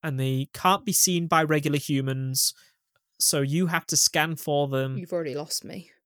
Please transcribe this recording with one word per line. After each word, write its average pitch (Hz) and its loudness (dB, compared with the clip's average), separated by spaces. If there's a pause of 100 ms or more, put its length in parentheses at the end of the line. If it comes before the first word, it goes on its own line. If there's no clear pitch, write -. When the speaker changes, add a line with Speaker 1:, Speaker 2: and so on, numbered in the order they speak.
Speaker 1:
and 135 -4
they 131 -2
can't 190 2
be 190 0
seen 170 2
by 160 4
regular 147 2
humans, 135 -2 (640)
so - 2
you 156 2
have 170 -2
to - 0
scan 160 2
for 143 0
them. 135 -2
Speaker 2:
You've 175 -10
already 160 -4
lost 151 -6
me. - -14 (140)